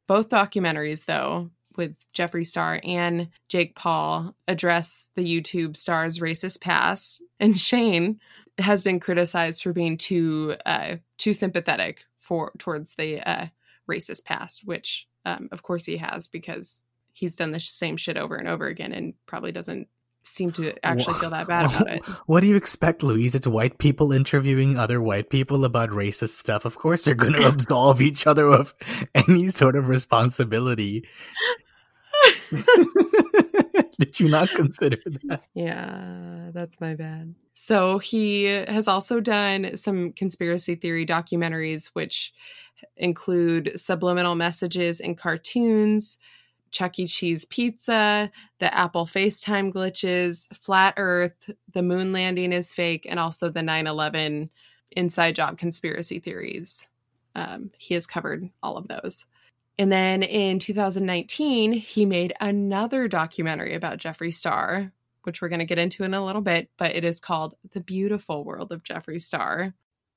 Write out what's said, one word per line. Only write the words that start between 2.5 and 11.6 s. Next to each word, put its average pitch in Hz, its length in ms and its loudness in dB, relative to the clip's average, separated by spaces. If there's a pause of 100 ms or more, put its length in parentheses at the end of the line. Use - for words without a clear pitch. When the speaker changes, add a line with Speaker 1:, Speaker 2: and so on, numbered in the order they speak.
Speaker 1:
and 175 460 -2 (180)
Jake 175 280 -2
Paul 160 600 -2 (120)
address 170 680 0
the 185 80 -2
YouTube 165 540 -2
star's 165 400 -2
racist 165 440 -4
past. - 600 0 (180)
And 202 200 6
Shane 214 600 2 (380)
has 196 240 2
been 185 180 2
criticized 170 600 0
for 180 100 -2
being 170 260 -2
too, 156 580 -2 (100)
uh, 156 300 -2 (220)
too 208 160 0
sympathetic 165 720 -2 (120)